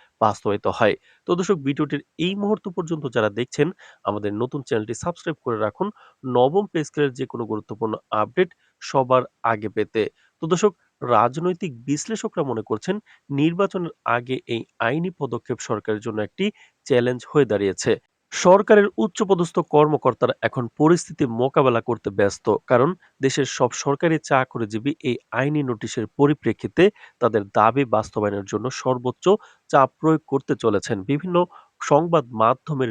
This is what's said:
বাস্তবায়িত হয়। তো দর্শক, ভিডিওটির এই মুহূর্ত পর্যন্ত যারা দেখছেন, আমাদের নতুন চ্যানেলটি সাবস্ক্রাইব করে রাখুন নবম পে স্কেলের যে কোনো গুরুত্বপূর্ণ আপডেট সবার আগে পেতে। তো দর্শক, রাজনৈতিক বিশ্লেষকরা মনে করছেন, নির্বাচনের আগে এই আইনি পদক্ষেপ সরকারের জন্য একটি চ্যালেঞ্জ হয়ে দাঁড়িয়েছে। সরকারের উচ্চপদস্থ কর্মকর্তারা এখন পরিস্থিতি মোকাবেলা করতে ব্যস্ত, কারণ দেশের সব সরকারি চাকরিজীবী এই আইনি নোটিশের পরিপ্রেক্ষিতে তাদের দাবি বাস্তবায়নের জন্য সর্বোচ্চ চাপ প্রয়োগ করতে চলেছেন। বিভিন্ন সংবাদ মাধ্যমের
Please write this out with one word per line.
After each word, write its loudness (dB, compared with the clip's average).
বাস্তবায়িত 0
হয়। 2
তো 0
দর্শক, 0
ভিডিওটির -2
এই -2
মুহূর্ত -2
পর্যন্ত -6
যারা 2
দেখছেন, -2
আমাদের -4
নতুন -4
চ্যানেলটি -4
সাবস্ক্রাইব -8
করে -4
রাখুন -4
নবম 2
পে -4
স্কেলের -2
যে -6
কোনো -10
গুরুত্বপূর্ণ -6
আপডেট -2
সবার 2
আগে -2
পেতে। -2
তো -8
দর্শক, 0
রাজনৈতিক 0
বিশ্লেষকরা -4
মনে -4
করছেন, -4
নির্বাচনের -2
আগে -2
এই -4
আইনি -2
পদক্ষেপ -8
সরকারের -6
জন্য -6
একটি -4
চ্যালেঞ্জ 2
হয়ে 2
দাঁড়িয়েছে। 0
সরকারের 6
উচ্চপদস্থ 0
কর্মকর্তারা 2
এখন -2
পরিস্থিতি 2
মোকাবেলা 2
করতে -4
ব্যস্ত, 0
কারণ 4
দেশের 0
সব 0
সরকারি 0
চাকরিজীবী -2
এই -2
আইনি -2
নোটিশের -6
পরিপ্রেক্ষিতে 0
তাদের 2
দাবি 4
বাস্তবায়নের -2
জন্য -4
সর্বোচ্চ -4
চাপ 4
প্রয়োগ 2
করতে -2
চলেছেন। -2
বিভিন্ন -2
সংবাদ 2
মাধ্যমের 0